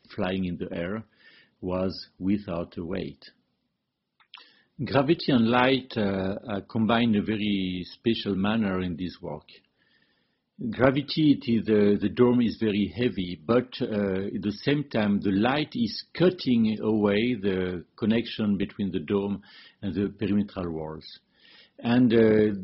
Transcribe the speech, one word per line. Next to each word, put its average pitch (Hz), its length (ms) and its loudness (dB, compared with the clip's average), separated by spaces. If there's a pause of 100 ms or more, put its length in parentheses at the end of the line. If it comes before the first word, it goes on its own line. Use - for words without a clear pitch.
(140)
flying 95 300 -4
in 90 120 -4
the 87 160 -10
air, 95 300 -6 (580)
was 92 480 -4 (120)
without 92 560 -4
a 92 80 -8
weight. 87 400 -8 (1600)
Gravity 139 480 0
and 117 160 4
light, 127 480 2
uh, 98 400 -2 (120)
are 101 120 -4 (100)
combined 113 460 2
in 101 60 2
a - 20 -6
very 98 600 -2 (100)
special 110 420 -2
manner 98 440 0
in 90 160 -4
this 85 240 -8
work. 78 280 -12 (1080)
Gravity, 139 760 2
it 117 200 -2
is, 110 160 2
uh, 104 320 4
the 98 80 0
dome 123 320 4
is 110 160 0
very 104 300 2 (100)
heavy, 92 480 -2
but, 123 380 2
uh, 104 520 -2
at 107 60 -6
the 104 220 -2
same 147 220 0
time, 104 360 0
the 90 100 -2
light 123 460 0
is 117 280 -4 (100)
cutting 123 680 2
away 107 540 2
the 92 500 -2 (100)
connection 110 600 0
between 98 340 -4
the 87 100 -4
dome 101 420 -2 (400)
and 98 120 -4
the 98 140 0
perimetral 98 640 -2
walls. 78 480 -10 (580)
And, 120 360 2
uh, 107 500 6